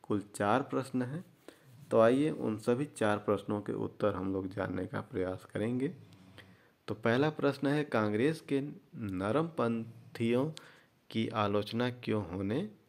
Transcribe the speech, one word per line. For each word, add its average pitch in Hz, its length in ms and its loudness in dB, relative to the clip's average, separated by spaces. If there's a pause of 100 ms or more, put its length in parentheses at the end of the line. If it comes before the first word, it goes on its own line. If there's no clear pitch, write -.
कुल 104 200 -2 (120)
चार 107 260 2
प्रश्न 131 400 -4
हैं। 135 240 -6 (640)
तो 117 80 6
आइए, 131 320 6
उन 113 260 -2
सभी 120 280 0
चार 107 320 0
प्रश्नों 104 440 0
के 110 120 -6
उत्तर 107 400 -2
हम 95 200 -4
लोग 95 140 -4
जानने 95 380 -4
का 117 160 -6
प्रयास 92 440 -6
करेंगे। 123 500 -2 (920)
तो 107 60 -6
पहला 123 360 2
प्रश्न 139 380 0
है, 147 160 2
कांग्रेस 120 580 2
के 139 220 -2 (320)
नरमपंथियों 117 1600 0 (580)
की 110 180 -2
आलोचना 104 640 0
क्यों 107 400 -4
होने 101 400 -4 (200)